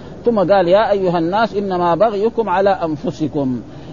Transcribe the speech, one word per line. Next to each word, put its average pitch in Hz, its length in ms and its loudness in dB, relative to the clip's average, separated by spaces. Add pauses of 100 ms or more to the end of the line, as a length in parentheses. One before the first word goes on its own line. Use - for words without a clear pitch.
(260)
ثم 233 140 2
قال: 185 280 4
"يا 196 240 4
أيها 185 280 0
الناس 190 360 0
إنما 180 400 0
بغيكم 214 540 0
على 196 200 2
أنفسكم"، 147 920 -2 (320)